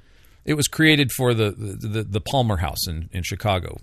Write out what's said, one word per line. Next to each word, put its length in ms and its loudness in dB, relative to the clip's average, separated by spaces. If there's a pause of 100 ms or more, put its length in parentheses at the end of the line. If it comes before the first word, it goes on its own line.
(460)
It 100 0
was 120 0
created 440 4
for 220 2
the, 180 2
the, 360 -10
the, 160 -4
the 180 -2
Palmer 360 0
House 300 -2
in, 240 -6
in 120 -6
Chicago. 600 -4